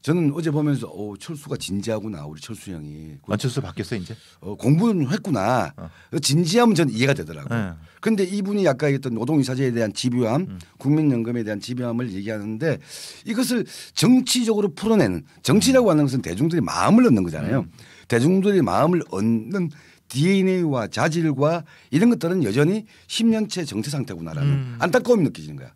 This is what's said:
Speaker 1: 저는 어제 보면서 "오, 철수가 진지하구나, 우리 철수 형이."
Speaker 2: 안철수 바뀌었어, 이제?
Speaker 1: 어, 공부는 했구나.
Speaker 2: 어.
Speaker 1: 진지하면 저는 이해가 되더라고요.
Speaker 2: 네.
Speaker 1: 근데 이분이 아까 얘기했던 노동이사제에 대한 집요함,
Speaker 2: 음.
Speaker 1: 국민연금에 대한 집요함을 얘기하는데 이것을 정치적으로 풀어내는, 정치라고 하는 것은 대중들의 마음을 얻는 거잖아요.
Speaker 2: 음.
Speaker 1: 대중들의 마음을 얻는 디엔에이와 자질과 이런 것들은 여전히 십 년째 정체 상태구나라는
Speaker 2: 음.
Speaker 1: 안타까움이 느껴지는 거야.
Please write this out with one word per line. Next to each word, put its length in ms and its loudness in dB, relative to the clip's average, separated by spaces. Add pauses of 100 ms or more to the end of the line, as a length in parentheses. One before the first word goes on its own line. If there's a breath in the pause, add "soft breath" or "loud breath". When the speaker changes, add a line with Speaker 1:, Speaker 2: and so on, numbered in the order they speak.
Speaker 1:
저는 340 2
어제 140 -2
보면서 380 0
"오, 280 -10
철수가 400 -10
진지하구나, 720 -6
우리 120 -14
철수 340 -14
형이." 420 -14 (120)
Speaker 2:
안철수 360 -2
바뀌었어, 340 -8
이제? 180 -10 (260 soft breath)
Speaker 1:
어, 140 -10
공부는 540 0
했구나. 720 -2
Speaker 2:
어. 100 -14 (320 loud breath)
Speaker 1:
진지하면 540 2
저는 180 2
이해가 220 2
되더라고요. 440 -6
Speaker 2:
네. 140 -4 (300 soft breath)
Speaker 1:
근데 200 2
이분이 460 0
아까 200 2
얘기했던 260 -2
노동이사제에 580 0
대한 220 -2
집요함, 480 0
Speaker 2:
음. 160 -10 (180 loud breath)
Speaker 1:
국민연금에 680 2
대한 160 -4
집요함을 540 -6
얘기하는데 680 -4 (440 loud breath)
이것을 400 -2 (300 loud breath)
정치적으로 800 2
풀어내는, 480 0 (200 soft breath)
정치라고 480 4
하는 140 4
것은 160 0
대중들의 400 0
마음을 460 4
얻는 160 6
거잖아요. 380 -2
Speaker 2:
음. 120 -8 (360 loud breath)
Speaker 1:
대중들의 520 4
마음을 500 2
얻는 600 -2 (380 loud breath)
디엔에이와 800 0
자질과 760 0 (260 soft breath)
이런 200 4
것들은 340 0
여전히 400 2 (240 loud breath)
십 180 -2
년째 380 0
정체 260 -6
상태구나라는 600 -4
Speaker 2:
음. 280 -4
Speaker 1:
안타까움이 440 4
느껴지는 320 -6
거야. 200 -18